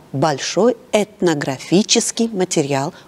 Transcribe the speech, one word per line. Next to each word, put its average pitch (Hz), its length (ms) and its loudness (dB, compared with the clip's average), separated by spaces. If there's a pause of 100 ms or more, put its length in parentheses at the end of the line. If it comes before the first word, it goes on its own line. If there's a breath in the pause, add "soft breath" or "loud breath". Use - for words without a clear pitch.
(140)
большой 165 640 0 (160)
этнографический 190 1400 0
материал 160 640 -2 (140 loud breath)